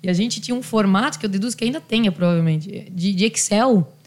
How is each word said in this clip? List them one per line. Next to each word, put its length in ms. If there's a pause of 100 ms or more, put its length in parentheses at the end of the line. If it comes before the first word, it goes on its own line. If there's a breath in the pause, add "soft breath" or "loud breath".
E 80
a 40
gente 260
tinha 160
um 60
formato 580
que 60
eu 40
deduzo 280
que 80
ainda 160
tenha, 300
provavelmente, 760
de, 240
de 120
Excel, 680 (160 soft breath)